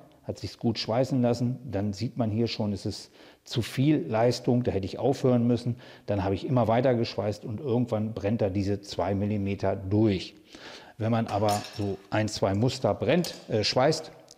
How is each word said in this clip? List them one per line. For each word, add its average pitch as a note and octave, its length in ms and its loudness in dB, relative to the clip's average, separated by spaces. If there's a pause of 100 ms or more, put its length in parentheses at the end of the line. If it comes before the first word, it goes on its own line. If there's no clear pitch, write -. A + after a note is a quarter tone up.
(240)
hat G#2 140 -8
sich's - 200 -12
gut A2+ 200 0
schweißen B2+ 440 0
lassen. A#2+ 420 0
Dann G2 300 -4
sieht A2+ 240 -6
man A#2 120 0
hier A2+ 180 0
schon, G#2 260 -2
es F#2+ 120 -6
ist - 260 -8 (340)
zu - 160 -2
viel C#3 440 2
Leistung, B2 580 2
da - 80 -2
hätte G2 140 -2
ich - 140 -8
aufhören B2 480 2
müssen. A#2+ 300 0 (300)
Dann G2 180 0
habe G2 100 0
ich F#2 100 -4
immer B2 220 2
weiter B2 260 4
geschweißt A2 520 -2
und A2 160 -8
irgendwann A2+ 520 0
brennt G2+ 280 -2
da G#2+ 80 2
diese G2 320 0
zwei F#2+ 340 -2
Millimeter G2 600 0
durch. G2 580 2 (640)
Wenn A2 140 -2
man A2+ 160 2
aber G#2 340 0 (160)
so G2 200 -2 (120)
ein, G#2+ 180 0
zwei G2+ 260 0
Muster G#2+ 400 2
brennt, D3 400 0 (160)
äh, G#2+ 140 2
schweißt, C#3+ 480 2 (260)